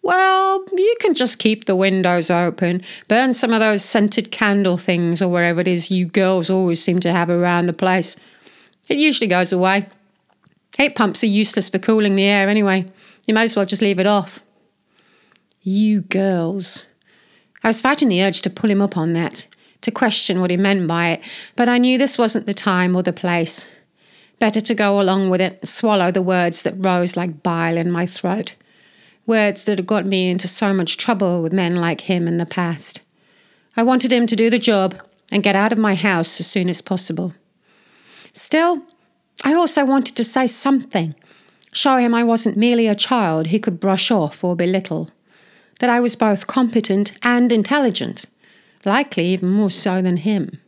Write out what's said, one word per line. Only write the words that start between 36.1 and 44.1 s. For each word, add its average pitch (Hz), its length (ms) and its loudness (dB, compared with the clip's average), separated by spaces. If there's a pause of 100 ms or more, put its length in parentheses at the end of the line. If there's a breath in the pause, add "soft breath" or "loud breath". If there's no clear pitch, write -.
as 175 80 -4
soon 180 220 0
as 175 140 -4
possible. 175 500 -6 (1000 soft breath)
Still, 330 480 0 (600)
I 277 120 2
also 330 280 2
wanted 269 340 0
to 233 80 -2
say 262 220 0
something, 214 680 0 (580 loud breath)
show 269 240 2
him 240 160 2
I 233 100 2
wasn't 226 360 0
merely 233 280 4
a 214 80 2
child 175 520 0
he 180 120 0
could 185 220 -4
brush 190 300 0